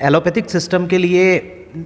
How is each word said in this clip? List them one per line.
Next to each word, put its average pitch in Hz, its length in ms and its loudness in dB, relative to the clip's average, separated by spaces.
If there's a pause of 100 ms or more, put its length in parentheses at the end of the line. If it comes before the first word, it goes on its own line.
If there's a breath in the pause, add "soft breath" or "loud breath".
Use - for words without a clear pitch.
allopathic 165 480 0
system 180 360 -2
के 185 120 0
लिए 180 580 0 (300)